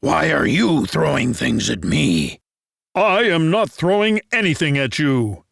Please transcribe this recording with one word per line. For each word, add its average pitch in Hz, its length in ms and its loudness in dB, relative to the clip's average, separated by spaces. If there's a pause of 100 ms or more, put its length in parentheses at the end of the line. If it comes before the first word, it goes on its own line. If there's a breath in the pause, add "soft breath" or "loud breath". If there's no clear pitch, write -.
Why 156 300 0
are 151 160 0
you 175 380 2
throwing 139 480 -2
things 117 380 -2
at 104 120 -6
me? 90 580 -2 (540)
I 196 280 2
am 165 280 2
not 208 200 0
throwing 208 500 0 (100)
anything 170 460 0
at 135 220 -2
you 123 540 0